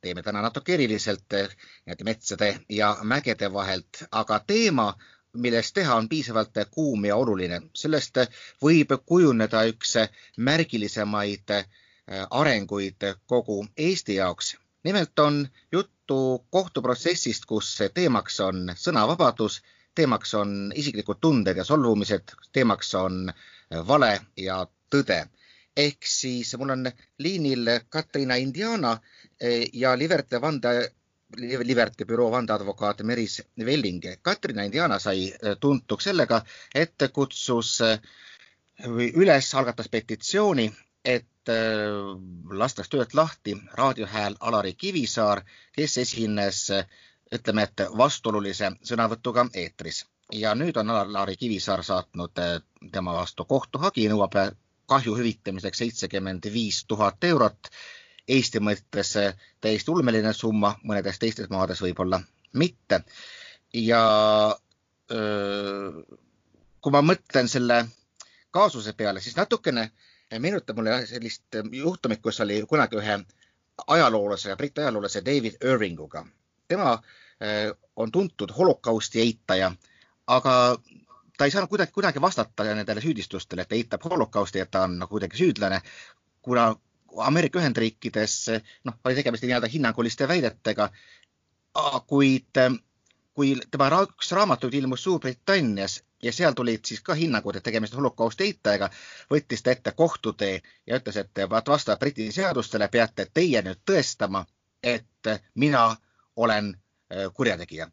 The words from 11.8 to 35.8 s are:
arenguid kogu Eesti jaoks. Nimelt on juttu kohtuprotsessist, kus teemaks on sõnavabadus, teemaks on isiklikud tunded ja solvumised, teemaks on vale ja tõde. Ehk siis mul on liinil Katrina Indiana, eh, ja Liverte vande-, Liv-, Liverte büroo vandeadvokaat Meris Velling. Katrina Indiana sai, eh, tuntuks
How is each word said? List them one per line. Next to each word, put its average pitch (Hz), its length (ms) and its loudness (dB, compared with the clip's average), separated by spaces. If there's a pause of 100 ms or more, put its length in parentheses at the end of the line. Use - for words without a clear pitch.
arenguid 101 760 0 (180)
kogu 107 400 -2 (100)
Eesti 160 380 -2
jaoks. 92 420 -2 (280)
Nimelt 185 340 0
on 147 300 2 (240)
juttu 135 760 -2
kohtuprotsessist, 156 960 -2
kus - 320 -4 (160)
teemaks 135 460 0
on 92 340 -2
sõnavabadus, 113 880 2 (320)
teemaks 135 400 0
on 101 400 -2
isiklikud 110 460 -4
tunded 110 360 4
ja 92 80 -4
solvumised, 110 720 2 (160)
teemaks 117 420 0
on 92 380 -2 (540)
vale 117 340 4 (160)
ja 92 300 -4 (280)
tõde. 95 300 2 (520)
Ehk 143 320 0
siis 123 480 -4
mul 135 160 -4
on 131 160 -4 (300)
liinil 139 500 0 (240)
Katrina 139 480 -2
Indiana, 139 540 -2 (460)
eh, 120 320 0
ja 127 260 2
Liverte 147 420 0
vande-, 123 520 0 (440)
Liv-, 123 320 -6
Liverte 117 400 0
büroo 117 240 2
vandeadvokaat 104 680 -2
Meris 113 400 -4 (220)
Velling. 110 360 -2 (220)
Katrina 120 420 -4
Indiana 113 340 0
sai, 95 300 -2
eh, 101 320 -4
tuntuks 135 480 0